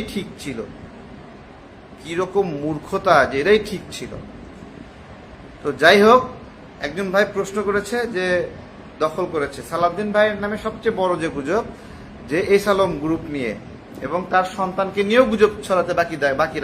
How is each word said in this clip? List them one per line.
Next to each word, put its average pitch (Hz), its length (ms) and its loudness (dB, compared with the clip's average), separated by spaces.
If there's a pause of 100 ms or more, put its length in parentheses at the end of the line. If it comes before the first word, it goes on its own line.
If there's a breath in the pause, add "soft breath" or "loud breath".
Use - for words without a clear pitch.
(140)
ঠিক 202 140 -4 (160)
ছিল। 123 160 -8 (1400)
কিরকম 180 440 -2 (180)
মূর্খতা 160 520 2 (140)
যে 127 120 -4
এটাই 202 180 6 (100)
ঠিক 180 140 -8 (120)
ছিল। 120 160 -12 (1500)
তো - 60 -4 (140)
যাই 180 240 8
হোক, 247 160 8 (640)
একজন 170 280 -4
ভাই 202 120 6 (100)
প্রশ্ন 196 220 -4 (100)
করেছে 202 300 -2 (180)
যে 185 100 -2 (800)
দখল 156 300 -2
করেছে। 143 260 -4 (120)
সালাউদ্দিন 175 440 0
ভাইয়ের 208 280 4
নামে 208 220 -4
সবচেয়ে 214 360 -2
বড় 185 200 2
যে 165 140 -2
গুজব 151 280 -2 (680 loud breath)
যে 147 80 0 (180)
এস 196 160 4
আলম 190 200 4 (120)
গ্রুপ 160 200 -2 (120)
নিয়ে 120 180 -2 (520)
এবং 156 140 -2 (120)
তার 185 140 4 (120)
সন্তানকে 190 520 -2
নিয়েও 247 220 6
গুজব 208 200 4 (140)
ছড়াতে 175 340 0
বাকি 165 220 0
দেয়, 139 200 2
বাকি 156 220 -2